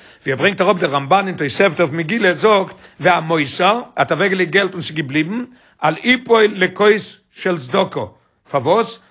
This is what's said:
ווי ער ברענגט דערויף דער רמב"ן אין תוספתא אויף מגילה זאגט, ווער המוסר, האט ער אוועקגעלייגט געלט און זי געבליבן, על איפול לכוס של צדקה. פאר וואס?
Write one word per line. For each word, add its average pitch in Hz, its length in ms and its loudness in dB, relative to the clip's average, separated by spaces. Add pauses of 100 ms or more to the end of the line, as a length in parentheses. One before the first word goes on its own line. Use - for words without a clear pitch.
(220)
ווי 135 100 -4
ער 131 40 -2
ברענגט 175 220 0
דערויף 190 200 2
דער 139 120 -2
רמב"ן 143 360 0
אין 180 100 -6
תוספתא 160 460 0
אויף 139 100 0
מגילה 170 420 0
זאגט, 190 400 2 (260)
ווער 175 140 4
המוסר, 165 680 0 (160)
האט 143 160 0
ער 156 40 2
אוועקגעלייגט 185 360 0
געלט 190 200 0
און 180 80 -8
זי 156 120 -8
געבליבן, 156 520 -4 (340)
על 160 260 0
איפול 233 400 2
לכוס 202 760 0 (120)
של 180 260 -4
צדקה. 151 420 -2 (500)
פאר 139 100 -2
וואס? 190 380 0 (120)